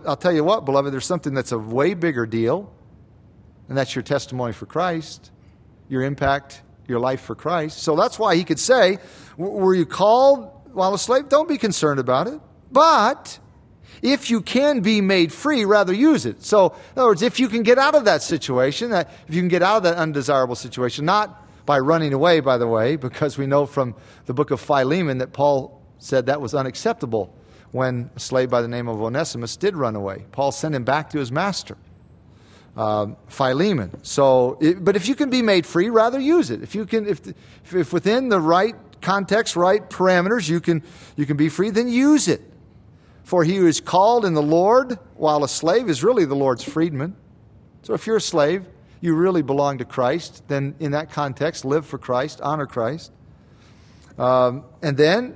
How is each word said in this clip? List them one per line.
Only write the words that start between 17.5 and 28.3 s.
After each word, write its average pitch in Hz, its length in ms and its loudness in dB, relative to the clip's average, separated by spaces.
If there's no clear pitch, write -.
get 247 140 6
out 294 180 4
of 269 80 4
that 170 180 2
situation, 139 680 -2
that, 180 200 -2
if 156 80 -10
you 175 80 0
can 180 60 -2
get 175 160 2
out 208 140 4
of 208 40 0
that 170 140 2
undesirable 139 580 0
situation, 123 500 -6
not 196 380 -2
by 139 140 4
running 151 320 2
away, 160 260 4
by 131 200 2
the 120 100 0
way, 113 260 2
because 135 420 -6
we 139 120 -4
know 143 180 2
from 127 300 -4
the 131 80 -6
book 139 180 -2
of 127 80 -2
Philemon 139 580 0
that 127 140 -8
Paul 143 500 -2
said 127 280 -2
that 143 140 -2
was 143 140 -6
unacceptable 131 800 -4
when 127 420 -4
a - 60 -16
slave 127 280 0